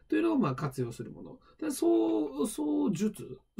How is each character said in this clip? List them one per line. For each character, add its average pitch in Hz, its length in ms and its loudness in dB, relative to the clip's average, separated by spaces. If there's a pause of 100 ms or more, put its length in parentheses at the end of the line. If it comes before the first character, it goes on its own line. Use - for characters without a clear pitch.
と 311 80 2
い 311 40 4
う - 20 2
の 330 100 4
を、 294 60 2
ま 170 120 4
あ、 127 40 0
活 135 260 -4
用 120 120 -2
す - 120 -10
る - 60 -12
も - 120 -16
の。 - 160 -16 (200)
で、 311 120 -4
そ 320 720 2
う、 240 40 2
槍 294 460 0
術。 208 460 -4 (220)